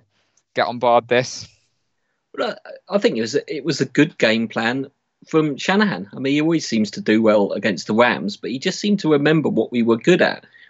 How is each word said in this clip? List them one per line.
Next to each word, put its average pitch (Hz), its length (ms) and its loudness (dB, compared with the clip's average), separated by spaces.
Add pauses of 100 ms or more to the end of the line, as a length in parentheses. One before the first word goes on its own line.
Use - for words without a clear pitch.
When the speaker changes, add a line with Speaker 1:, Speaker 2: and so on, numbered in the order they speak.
(520)
Speaker 1:
get - 140 0
on 123 100 -6
board 120 300 2
this. - 400 -2 (880)
Speaker 2:
Well, 240 260 -4
I, - 320 -10
I - 40 2
think 202 180 -2
it 110 40 -2
was, 113 120 -6 (140)
it 147 180 -8
was 151 160 -2
a 139 40 -2
good 151 340 0
game 113 280 2
plan 120 440 -4 (360)
from 156 300 0
Shanahan. 185 560 0
I 127 60 -12
mean, 135 140 -2
he 147 80 2
always 160 260 0
seems 107 240 0
to 104 100 -12
do 110 220 2
well 107 300 4
against 107 340 -4
the 110 80 -2
Rams, 113 420 2
but - 140 -10
he 131 80 -6
just 190 200 -4
seemed 202 200 2
to 156 120 0
remember 147 380 2
what 110 220 -2
we 120 100 0
were 113 160 2
good 175 240 2
at, - 240 -2 (240)